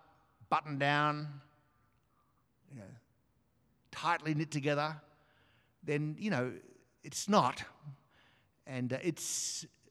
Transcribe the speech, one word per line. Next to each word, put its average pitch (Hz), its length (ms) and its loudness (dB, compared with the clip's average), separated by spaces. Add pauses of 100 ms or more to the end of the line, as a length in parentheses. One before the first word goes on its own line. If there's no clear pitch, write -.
(500)
buttoned 151 300 0
down, 147 600 2 (1300)
you 139 60 -16
know, 101 180 -16 (960)
tightly 156 420 2
knit 151 160 0
together, 147 500 0 (840)
then, 151 360 0
you 208 100 -2
know, 127 300 0 (440)
it's - 260 -8
not. 156 340 6 (1040)
And, 127 260 -2
uh, 131 100 -2
it's, - 640 -4 (260)